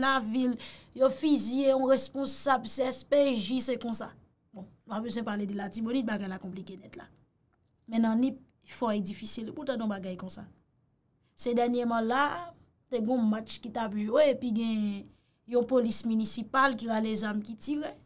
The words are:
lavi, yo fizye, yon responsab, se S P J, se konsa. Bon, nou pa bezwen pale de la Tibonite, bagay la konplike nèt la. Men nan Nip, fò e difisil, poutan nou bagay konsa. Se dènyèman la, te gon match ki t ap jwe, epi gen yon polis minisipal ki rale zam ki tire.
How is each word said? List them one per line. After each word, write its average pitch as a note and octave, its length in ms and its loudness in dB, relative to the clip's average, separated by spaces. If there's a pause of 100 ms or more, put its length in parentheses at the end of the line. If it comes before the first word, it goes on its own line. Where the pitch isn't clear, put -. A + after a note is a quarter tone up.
lavi, C4 400 2 (500)
yo C4 160 4
fizye, C4+ 600 2
yon C4 180 4
responsab, C4 800 2
se C4 160 0
S B3+ 220 -4
P C#4+ 240 6
J, A3+ 340 0
se B3+ 160 -2
konsa. A3+ 300 -4 (420)
Bon, G3 140 -14
nou - 260 -16
pa G#3+ 80 -4
bezwen A3+ 240 -4
pale G#3 240 -4
de G3+ 80 -4
la G3+ 160 -6
Tibonite, A3+ 380 0
bagay G3 180 -2
la F#3+ 140 -6
konplike F#3 340 -10
nèt - 240 -18
la. - 80 -18 (800)
Men A3+ 160 2
nan A3+ 160 2
Nip, C4+ 160 0 (400)
fò A3 160 0
e G#3 80 0
difisil, G#3+ 560 -6
poutan C4 240 -4
nou A3 80 0
bagay F#3+ 320 -4
konsa. F#3 240 -12 (960)
Se A#3+ 140 0
dènyèman A#3+ 540 2
la, B3+ 160 2 (680)
te A#3 120 0
gon B3 160 2
match A3 400 0
ki A#3 120 -12
t A#3 80 -6
ap A3 160 -4
jwe, A#3+ 360 4
epi B3 240 0
gen A3+ 240 0 (680)
yon A#3+ 200 2
polis A#3+ 380 2
minisipal A#3 680 2
ki A3+ 140 -6
rale A3 260 2
zam G#3+ 280 -2
ki A3+ 120 -12
tire. D4 360 -4 (140)